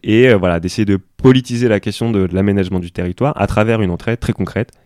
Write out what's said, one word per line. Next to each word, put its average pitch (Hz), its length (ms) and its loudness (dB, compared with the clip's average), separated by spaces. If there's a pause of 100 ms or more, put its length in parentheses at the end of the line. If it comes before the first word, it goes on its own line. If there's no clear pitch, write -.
et, 117 260 4
euh, 110 80 4
voilà, 87 220 0
d'essayer 92 260 -4
de 98 120 0 (200)
politiser 123 500 2
la 104 120 2
question 117 300 -4
de, 101 160 0
de 87 80 -4
l'aménagement 95 460 0
du 87 120 -10
territoire 92 480 -4
à 101 60 0
travers 110 360 0
une 92 100 -2
entrée 113 260 -4
très - 160 -4
concrète - 380 -6 (140)